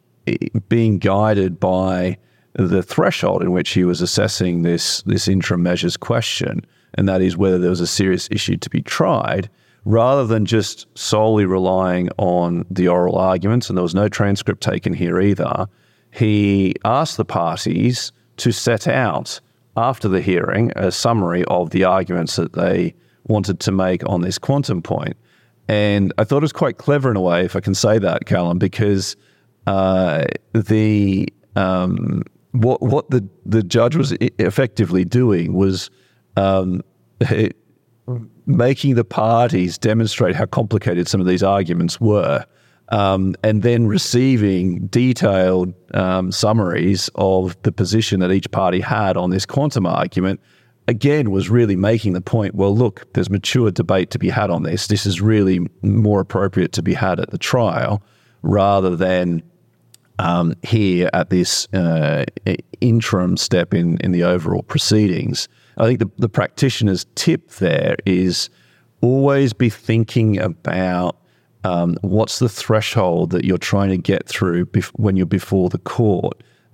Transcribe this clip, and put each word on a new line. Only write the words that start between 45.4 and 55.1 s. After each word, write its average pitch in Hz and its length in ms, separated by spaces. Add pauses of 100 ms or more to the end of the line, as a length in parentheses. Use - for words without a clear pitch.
um, 92 360
summaries 101 840
of 95 460
the 98 100
position 101 480
that 90 100
each 98 220
party 92 260
had 98 380
on 90 140
this 95 140
quantum 139 420
argument, 90 540 (460)
again, 123 460
was 95 180
really 113 240
making 101 380
the 90 80
point, 104 340
well, 98 220
look, - 380
there's 90 140
mature 104 440
debate 90 380
to - 100
be 92 100
had 104 200
on - 120
this. - 240
This 104 180
is 92 160